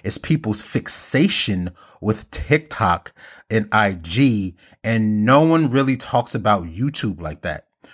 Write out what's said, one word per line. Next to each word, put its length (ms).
is 120
people's 440
fixation 1120
with 320
TikTok 800
and 240
I 220
G, 600
and 400
no 160
one 280
really 280
talks 360
about 340
YouTube 520
like 220
that. 240